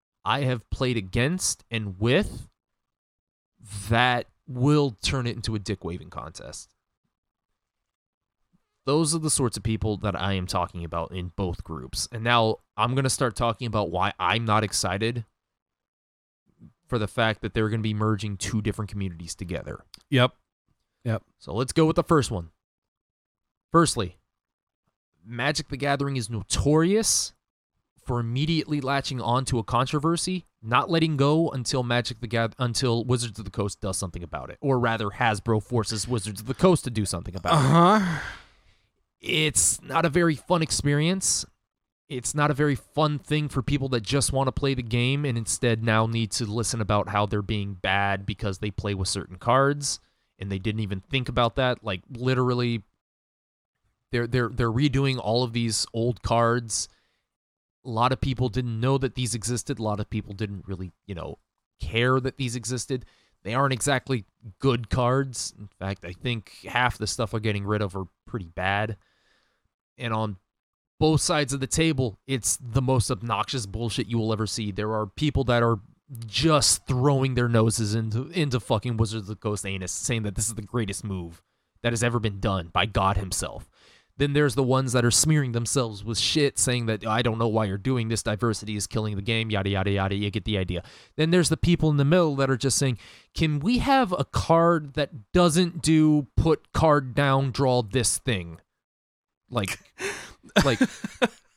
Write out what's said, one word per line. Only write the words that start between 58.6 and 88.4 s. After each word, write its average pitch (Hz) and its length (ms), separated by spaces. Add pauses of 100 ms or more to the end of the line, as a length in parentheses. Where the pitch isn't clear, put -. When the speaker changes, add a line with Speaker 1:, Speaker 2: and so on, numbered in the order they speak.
Speaker 1:
know 131 180
that 135 160
these 120 220
existed. 117 420
A 113 60
lot 104 160
of 104 100
people 104 240
didn't 101 340
really, 92 240 (140)
you 98 80
know, 80 240 (420)
care 127 400
that 127 180
these 123 180
existed. 123 500 (380)
They 104 100
aren't 135 200
exactly 131 520 (340)
good 123 300
cards. 127 720
In 104 80
fact, 98 360
I 90 80
think 113 400 (160)
half 123 300
the 107 100
stuff - 240
they're 113 80
getting 101 260
rid 107 180
of 95 120
are 95 120 (180)
pretty 95 220
bad. 101 500 (1040)
And 117 140
on 107 240 (640)
both 156 220
sides 147 320
of 139 60
the 131 80
table, 139 580
it's 131 340
the 123 220
most 127 300
obnoxious 110 560
bullshit 113 400
you 117 100
will 110 160
ever 107 140
see. 104 240
There 107 220
are 107 120
people 135 380
that 120 180
are 117 180 (460)
just 131 640
throwing 131 480
their 120 120
noses 110 460
into, 113 380
into 147 280
fucking 117 380
Wizards 110 260
of 92 40
the 104 80
Coast 104 300
anus, 95 260
saying 113 320
that 101 120
this 110 120
is 113 80
the 110 80
greatest 101 400
move 90 400 (400)
that 117 100
has 113 100
ever 120 160
been 104 200
done 95 340
by 92 140
God 98 300
himself. 87 520 (480)
Then 143 140
there's 143 240
the 139 80
ones 131 300
that 123 100
are 117 80
smearing 147 400
themselves 113 500
with 107 160
shit, - 400
saying 123 280
that, 110 200
"I 110 160
don't 113 160
know 117 120
why 110 160
you're 98 120
doing 117 300
this, 113 160
diversity 107 540